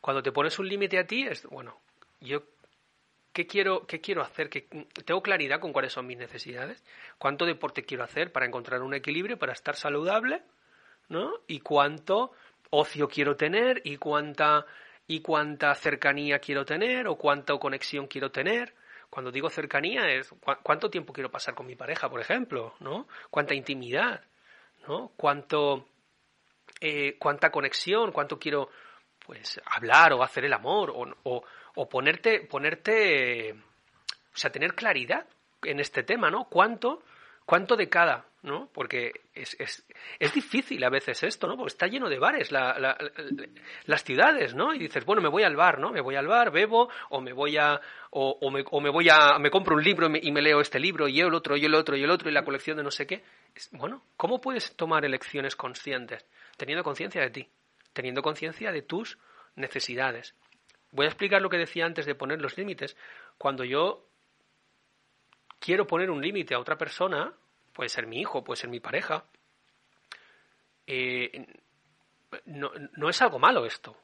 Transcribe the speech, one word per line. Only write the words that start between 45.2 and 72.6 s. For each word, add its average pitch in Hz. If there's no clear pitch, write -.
me 160
voy 175
al 165
bar, 156
¿no? 135
Me 147
voy 131
al 139
bar, 226
bebo, 220
o 139
me 127
voy 147
a, 147
o, 135
o 139
me, 139
o 147
me 143
voy 165
a, 151
me 143
compro 185
un 151
libro 170
y 156
me, 151
y 147
me 147
leo 151
este 143
libro, 151
y 139
el 175
otro, 151
y 147
el 151
otro, 156
y 139
el 147
otro, 175
y -
la 143
colección 143
de 151
no 143
sé 143
qué. 185
Es, -
bueno, 196
¿cómo 240
puedes 254
tomar 160
elecciones 135
conscientes? 123
Teniendo 151
conciencia 165
de 127
ti, 123
teniendo 127
conciencia 156
de 151
tus 208
necesidades. 127
Voy 139
a -
explicar 196
lo 190
que 180
decía 170
antes 160
de 143
poner 143
los 135
límites. 175
Cuando 131
yo 147
quiero 190
poner 180
un 143
límite 175
a 123
otra 151
persona, 180
puede -
ser 117
mi 117
hijo, 131
puede 120
ser 123
mi 120
pareja, 156
eh, 127
no, 143